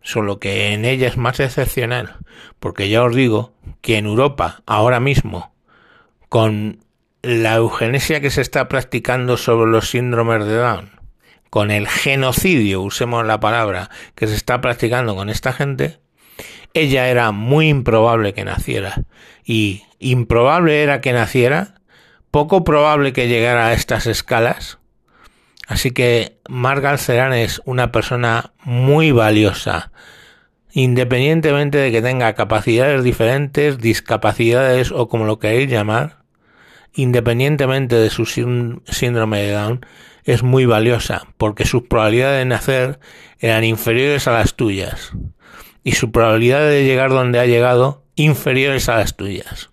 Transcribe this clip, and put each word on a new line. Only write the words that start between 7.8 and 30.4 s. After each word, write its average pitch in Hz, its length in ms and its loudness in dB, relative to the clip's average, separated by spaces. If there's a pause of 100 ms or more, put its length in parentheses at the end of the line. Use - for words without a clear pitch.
que 139 100 -2
se 135 120 -2
está 127 260 -2
practicando 123 720 -2
sobre 113 320 2
los 110 180 0
síndromes 117 560 -2
de 107 120 -2
Down, 110 340 -2 (600)
con 104 200 0
el 104 160 -2
genocidio, 131 960 0
usemos 117 460 -4
la 110 140 0
palabra, 104 500 -2 (240)
que - 120 -4
se 107 100 -2
está 123 240 -2
practicando 120 560 -2
con 98 120 -8
esta 127 240 -4
gente, 139 480 -4 (720)
ella 135 340 2
era 120 240 2
muy 131 360 2
improbable 113 640 2
que 101 120 -8
naciera. 98 580 -6 (420)
Y 104 380 -2 (160)
improbable 135 840 2
era 143 180 0
que 131 120 -2
naciera, 127 640 0 (560)
poco 160 340 2
probable 147 480 2
que 123 160 0
llegara 120 380 2
a 117 60 2
estas - 340 -2
escalas. - 720 -2 (880)
Así 120 240 -2
que 120 480 0 (100)
Mark 131 340 -2
Galcerán 135 500 0
es 117 320 -2
una 127 260 -2
persona 117 640 -2 (100)
muy 139 480 2
valiosa, 107 800 2 (800)